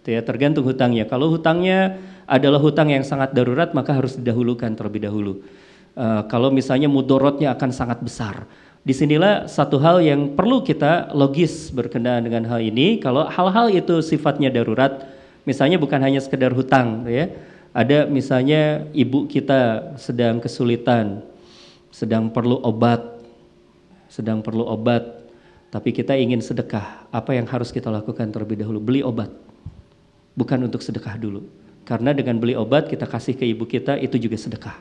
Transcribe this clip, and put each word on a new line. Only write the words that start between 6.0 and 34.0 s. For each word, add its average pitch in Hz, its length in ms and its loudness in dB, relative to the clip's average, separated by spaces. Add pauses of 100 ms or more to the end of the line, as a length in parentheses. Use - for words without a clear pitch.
kalau 123 160 2
misalnya 135 400 2
mudorotnya 139 640 2
akan 127 160 -2
sangat 120 320 -4
besar, 117 480 -8 (320)
disinilah 151 640 2
satu 147 320 0
hal 165 240 6
yang 143 320 2
perlu 233 320 2
kita 156 480 0
logis 143 560 2
berkenaan 120 560 -2
dengan 117 240 -2
hal 117 160 -2
ini. 131 320 2
Kalau 143 320 0
hal-hal 190 400 2
itu 170 320 2
sifatnya 147 480 0
darurat, 120 720 0 (280)
misalnya 143 320 2
bukan 143 220 0
hanya 135 180 2
sekedar 131 320 0
hutang, 123 560 2
ya. 139 240 0 (380)
Ada 135 400 2
misalnya 147 800 2
ibu 127 400 0
kita 131 640 0
sedang 120 480 0
kesulitan, 117 800 0 (720)
sedang 113 320 -2
perlu 120 400 0
obat, 117 560 0 (880)
sedang 110 320 -4
perlu 113 240 -4
obat, 113 560 -2 (480)
tapi 113 240 -4
kita 135 240 0
ingin 120 240 0
sedekah. - 720 -8
Apa 123 240 -2
yang 117 80 -2
harus 120 240 -4
kita 120 160 -8
lakukan 110 480 -6
terlebih 107 320 -6
dahulu? 107 160 -6
Beli 127 240 0
obat. 113 240 -6 (1040)
Bukan 123 320 -2
untuk 120 160 -6
sedekah 104 320 -8
dulu. 104 320 -10 (400)
Karena 120 240 -2
dengan 123 320 0
beli 123 160 0
obat 123 320 0
kita 123 160 -6
kasih 120 320 -6
ke 127 80 -2
ibu 113 200 -2
kita, 135 360 -4